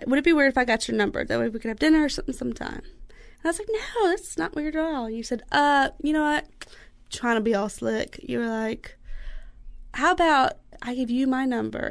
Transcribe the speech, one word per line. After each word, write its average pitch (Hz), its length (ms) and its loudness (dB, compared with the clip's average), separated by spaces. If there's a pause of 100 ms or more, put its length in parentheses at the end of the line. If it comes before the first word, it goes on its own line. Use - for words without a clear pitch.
would 277 140 4
it 277 60 -2
be 339 80 6
weird 285 180 6
if 262 60 0
I 254 80 2
got 220 240 0
your 220 80 0
number? 208 260 0
That 226 160 0
way 233 80 2
we 220 120 -4
could 226 100 -6
have 220 100 -8
dinner 311 240 6
or 285 60 2
something - 260 -6
sometime." - 460 -8
And - 640 -16
I - 20 2
was 339 120 -2
like, 427 120 -10
"No, 440 380 0
that's - 280 -4
not 330 160 -4
weird 302 220 -4
at 311 100 0
all." 285 200 -2
And 226 100 -6
you 226 80 -8
said, 233 260 -6
"Uh, 285 400 4 (120)
you 294 100 0
know 311 120 2
what?" 294 220 0 (640)
Trying 233 280 0
to 220 40 2
be 220 140 2
all 208 140 0
slick. - 520 -4
You 240 180 -4
were 233 100 -2
like, 220 480 -6 (960)
"How 302 180 2
about 330 460 4 (240)
I 240 140 -6
give 254 140 -2
you 254 180 2
my 262 180 0
number, 233 460 -2